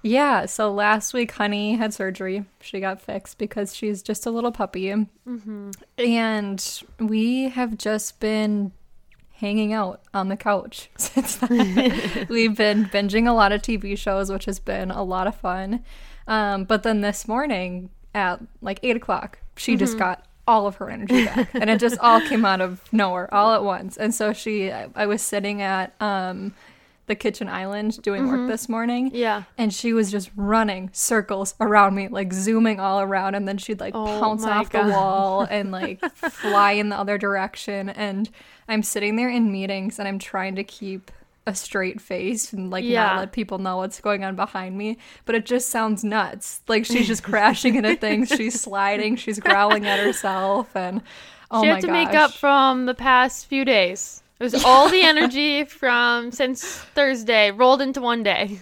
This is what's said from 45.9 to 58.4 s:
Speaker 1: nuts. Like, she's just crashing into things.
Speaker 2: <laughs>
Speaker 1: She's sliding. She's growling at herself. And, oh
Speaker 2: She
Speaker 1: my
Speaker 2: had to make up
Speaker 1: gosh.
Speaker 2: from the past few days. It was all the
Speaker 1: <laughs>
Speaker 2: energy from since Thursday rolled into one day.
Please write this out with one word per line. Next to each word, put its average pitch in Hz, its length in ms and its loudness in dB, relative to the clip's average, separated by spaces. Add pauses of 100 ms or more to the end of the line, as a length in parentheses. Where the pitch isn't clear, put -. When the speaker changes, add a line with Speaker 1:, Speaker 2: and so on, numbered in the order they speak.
Speaker 1:
nuts. - 640 -4
Like, 220 160 2
she's 240 200 2
just 220 160 -2
crashing 220 540 4
into 214 220 2
things. 214 320 0
Speaker 2:
<laughs> 294 80 4
Speaker 1:
She's 233 240 -2
sliding. 208 560 0
She's 214 240 -6
growling 202 440 4
at 202 140 0
herself. 196 760 0
And, 185 280 -4 (500)
oh 220 120 2
Speaker 2:
She 311 40 8
Speaker 1:
my 311 60 8
Speaker 2:
had - 80 0
to 330 100 -2
make 339 220 2
up 302 180 6
Speaker 1:
gosh. - 60 -18
Speaker 2:
from 269 480 4
the 254 100 -2
past 254 520 2
few 269 180 0
days. 202 560 0 (180)
It 233 60 -4
was 247 180 0
all 269 260 10
the 370 120 6
Speaker 1:
<laughs> - 20 8
Speaker 2:
energy 294 640 4
from 240 640 0
since 254 340 -2
Thursday 233 840 2
rolled 254 300 6
into 269 180 -2
one 233 240 0
day. 196 380 0